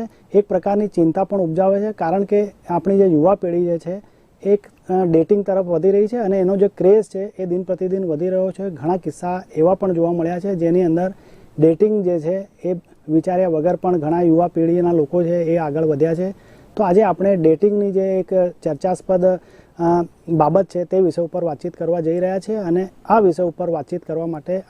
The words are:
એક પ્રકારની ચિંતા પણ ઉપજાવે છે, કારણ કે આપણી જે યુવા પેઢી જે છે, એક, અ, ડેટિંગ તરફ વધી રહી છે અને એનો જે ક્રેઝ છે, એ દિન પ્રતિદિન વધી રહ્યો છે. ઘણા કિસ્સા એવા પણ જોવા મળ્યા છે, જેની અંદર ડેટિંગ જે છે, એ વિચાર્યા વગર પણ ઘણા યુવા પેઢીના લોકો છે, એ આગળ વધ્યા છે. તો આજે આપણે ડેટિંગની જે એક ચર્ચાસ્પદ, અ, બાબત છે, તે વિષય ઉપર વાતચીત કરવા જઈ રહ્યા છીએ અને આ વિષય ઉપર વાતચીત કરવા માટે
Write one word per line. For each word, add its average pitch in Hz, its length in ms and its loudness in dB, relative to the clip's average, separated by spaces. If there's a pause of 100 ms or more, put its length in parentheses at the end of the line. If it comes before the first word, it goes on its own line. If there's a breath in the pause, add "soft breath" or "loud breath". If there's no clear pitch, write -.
(340 soft breath)
એક 202 140 2
પ્રકારની 202 400 -2
ચિંતા 170 360 0
પણ 196 160 -4
ઉપજાવે 190 420 0
છે, 214 100 -4
કારણ 190 320 -2
કે 208 280 -2 (180)
આપણી 180 280 0
જે 196 80 6
યુવા 175 300 4
પેઢી 175 300 -2
જે 170 120 -2
છે, 180 240 -10 (420 soft breath)
એક, 202 240 0 (220)
અ, 185 140 0
ડેટિંગ 175 420 2
તરફ 190 200 0
વધી 175 260 0
રહી 202 160 2
છે 240 100 -6
અને 196 220 0
એનો 190 160 0
જે 196 120 2
ક્રેઝ 196 380 4
છે, 196 340 -10
એ 190 60 -6
દિન 180 180 -4
પ્રતિદિન 185 420 -4
વધી 165 240 -2
રહ્યો 185 220 -2
છે. 196 180 -8
ઘણા 160 280 -4
કિસ્સા 180 460 -8 (120)
એવા 165 180 4
પણ 190 200 -2
જોવા 170 180 0
મળ્યા 170 280 -4
છે, 196 160 -4
જેની 170 280 2
અંદર 175 300 0 (460 soft breath)
ડેટિંગ 196 440 2
જે 175 160 0
છે, 190 280 -6 (180)
એ 180 80 -2 (360)
વિચાર્યા 180 400 0
વગર 165 260 0
પણ 180 220 0
ઘણા 160 240 0
યુવા 170 260 4
પેઢીના 170 440 0
લોકો 170 320 2
છે, 170 200 0
એ 165 140 0
આગળ 160 280 -2
વધ્યા 156 300 0
છે. 185 200 -4 (400 loud breath)
તો 214 80 -2
આજે 185 180 4
આપણે 196 340 2
ડેટિંગની 196 560 2
જે 190 280 -2
એક 185 140 -6 (300)
ચર્ચાસ્પદ, 175 600 -2 (540 soft breath)
અ, 170 260 2 (240)
બાબત 160 460 2
છે, 175 80 -4
તે 185 160 -2
વિષય 170 220 0
ઉપર 170 220 -6
વાતચીત 165 320 -8
કરવા 170 240 -2
જઈ 165 200 -2
રહ્યા 185 200 -2
છીએ 214 160 -8
અને 185 340 -2 (160)
આ 214 140 4
વિષય 185 240 2
ઉપર 175 260 -4
વાતચીત 165 340 -6
કરવા 165 240 -6
માટે 170 420 -6